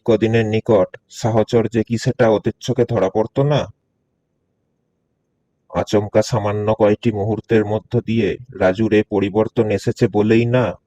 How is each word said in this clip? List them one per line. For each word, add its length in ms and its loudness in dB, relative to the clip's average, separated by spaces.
কদিনের 420 2
নিকট 500 0
সাহচর্যে 720 0
কি 160 -4
সেটা 300 0
ওদের 320 0
চোখে 240 0
ধরা 260 -2
পড়ত 300 -2
না? 260 0
আচমকা 540 0
সামান্য 520 -2
কয়টি 380 2
মুহূর্তের 520 -2
মধ্য 360 -4
দিয়ে 360 -2
রাজুর 380 0
এ 100 4
পরিবর্তন 680 -2
এসেছে 380 0
বলেই 380 2
না 280 0